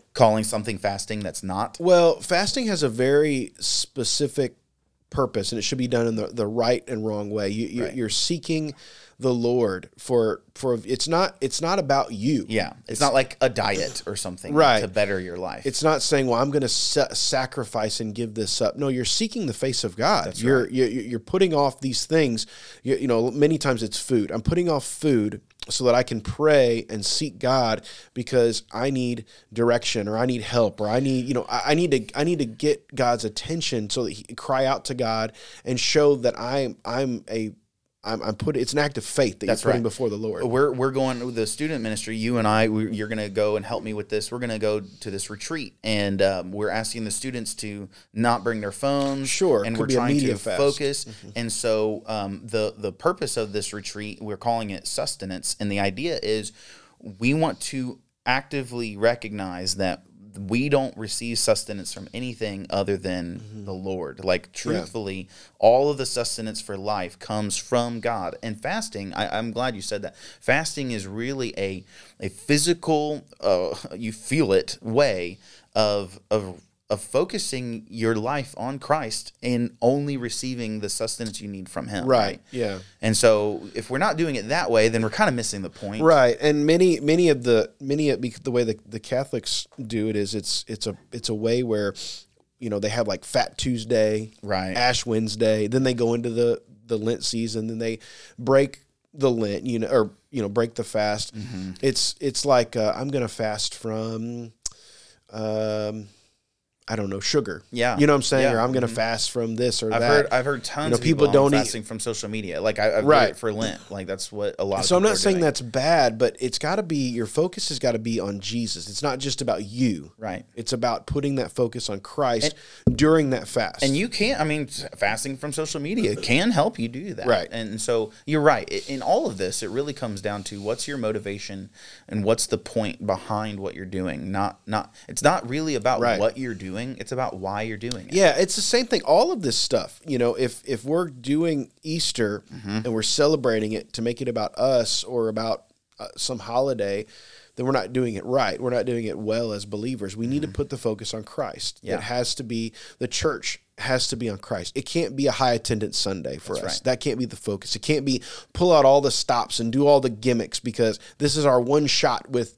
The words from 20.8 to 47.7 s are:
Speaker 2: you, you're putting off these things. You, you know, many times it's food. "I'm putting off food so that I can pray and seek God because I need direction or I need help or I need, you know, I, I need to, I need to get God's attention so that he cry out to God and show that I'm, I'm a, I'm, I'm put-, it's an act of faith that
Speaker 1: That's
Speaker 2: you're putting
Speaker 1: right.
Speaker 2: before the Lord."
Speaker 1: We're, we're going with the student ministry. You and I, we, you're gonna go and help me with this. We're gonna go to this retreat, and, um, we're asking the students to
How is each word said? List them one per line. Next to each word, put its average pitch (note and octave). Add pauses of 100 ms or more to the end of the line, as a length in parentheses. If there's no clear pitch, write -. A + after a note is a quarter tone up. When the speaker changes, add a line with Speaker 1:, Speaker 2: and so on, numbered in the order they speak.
Speaker 2:
you, A#2+
you're A#2
putting F#3+
off C#3+
these C3
things. C#3+ (360)
You, B2
you C3
know, A#2
many D3
times B2
it's G#2+
food. A2+
"I'm A#2
putting F3
off D3
food A2 (280)
so -
that A#2+
I B2
can A#2+
pray C3
and G#2
seek C#3+
God B2 (320)
because A#2
I B2
need A#2+ (280)
direction A#2
or G#2+
I B2
need B2
help A2+
or G#2
I A2+
need, C3
you C#3
know, A#2+
I, A#2
I D3
need E3+
to, B2+
I D3
need E3+
to C3
get C#3
God's A#2+
attention A2+
so B2+
that E2+
he A2 (100)
cry C3+
out C3+
to C#3
God A2+ (320)
and B2
show D3
that A#2+
I'm, B2+
I'm B2
a, A2 (520)
I'm, G#2+
I'm G#2+
put-, C#3+
it's B2+
an D3
act D3
of A2
faith A#2+
that G#2
Speaker 1:
That's A2
Speaker 2:
you're A#2
putting A#2+
Speaker 1:
right. A2+
Speaker 2:
before A#2
the G#2
Lord." G#2+
Speaker 1:
We're, B2+
we're B2+
going C3
with B2
the A2
student C#3+
ministry. A2
You A#2
and A2
I, A2
we, G#2+
you're G#2+
gonna G#2+
go G#2
and G2+
help A2
me G#2+
with G#2
this. G#2+
We're B2
gonna A#2
go G#2+
to G2+
this G2
retreat, C3
and, G2+
um, F#2+
we're G2+
asking A2
the G2+
students B2
to G#2 (240)